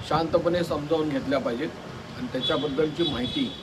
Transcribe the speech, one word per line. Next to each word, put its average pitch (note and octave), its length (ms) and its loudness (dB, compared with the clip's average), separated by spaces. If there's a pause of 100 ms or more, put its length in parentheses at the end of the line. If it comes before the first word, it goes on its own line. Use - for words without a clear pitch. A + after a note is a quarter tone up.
शांतपणे E3+ 560 4
समजावून D#3 440 0
घेतल्या C3+ 300 0
पाहिजेत B2+ 300 -2 (500)
आणि B2+ 140 -6
त्याच्याबद्दलची D3+ 800 0
माहिती B2 400 -2 (100)